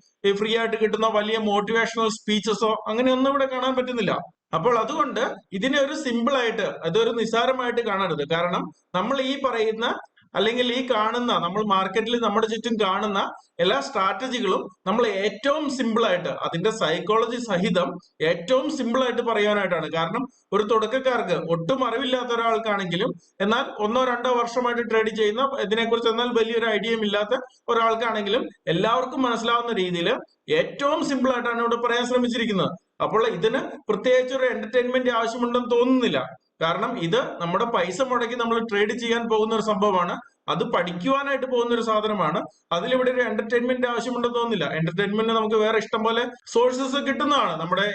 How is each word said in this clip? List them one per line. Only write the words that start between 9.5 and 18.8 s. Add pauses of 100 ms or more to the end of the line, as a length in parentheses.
അല്ലെങ്കിൽ (120)
ഈ (100)
കാണുന്ന, (120)
നമ്മൾ
മാർക്കറ്റിൽ (100)
നമ്മുടെ
ചുറ്റും
കാണുന്ന (420)
എല്ലാ
സ്ട്രാറ്റജികളും (280)
നമ്മൾ (180)
ഏറ്റവും (120)
സിമ്പിൾ
ആയിട്ട്, (140)
അതിന്റെ (100)
സൈക്കോളജി
സഹിതം (400)
ഏറ്റവും (100)
സിമ്പിൾ